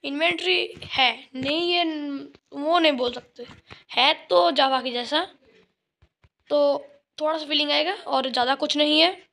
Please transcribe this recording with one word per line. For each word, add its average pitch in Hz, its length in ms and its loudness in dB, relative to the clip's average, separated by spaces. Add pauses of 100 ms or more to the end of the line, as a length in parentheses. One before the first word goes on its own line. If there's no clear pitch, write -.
इन्वेंटरी 339 680 -2 (100)
है 247 500 0
नहीं, 302 400 -2
ये 349 100 0
न-, 285 480 -8 (200)
वो 302 260 0
नहीं 320 140 4
बोल 247 200 -2
सकते, 240 340 -16 (460)
है 277 220 4
तो - 360 2
Java 269 340 2
के 262 60 -4
जैसा, 247 380 -4 (1200)
तो 285 380 2 (340)
थोड़ा 311 180 0
सा 311 60 -6
फीलिंग 294 260 0
आएगा 302 220 0
और 269 380 -4
ज़्यादा 247 240 0
कुछ 294 220 -4
नहीं 302 240 4
है। 370 320 2